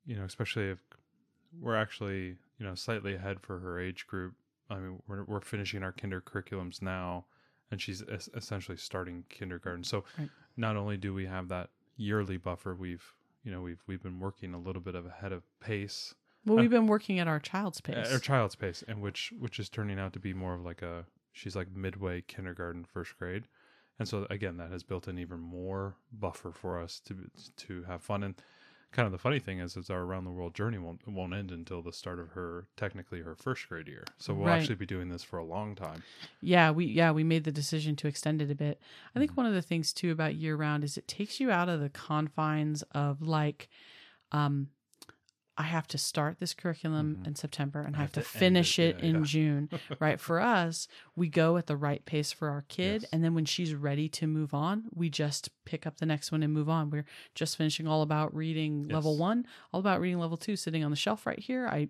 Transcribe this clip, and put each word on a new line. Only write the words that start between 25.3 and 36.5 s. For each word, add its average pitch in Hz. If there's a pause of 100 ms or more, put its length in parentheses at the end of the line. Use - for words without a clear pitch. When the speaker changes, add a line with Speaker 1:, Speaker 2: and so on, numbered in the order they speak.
Speaker 1:
more 92 (160)
buffer 101
for 90
us 85
to, 92 (280)
to 90
have 90
fun. 101
And 98 (560)
kind 120
of 95
the 92
funny 135
thing 95
is, 87
is 90
our 92
Around 92
the 90
World 87
journey 107
won't, 85
won't 92
end 95
until 85
the 85
start 90
of 82
her, 87 (100)
technically 92
her 80
first -
grade 80
year. 69 (140)
So -
we'll 98
Speaker 2:
Right. 170
Speaker 1:
actually 143
be 95
doing 90
this 87
for -
a 82
long 101
time. 82 (380)
Speaker 2:
Yeah, 170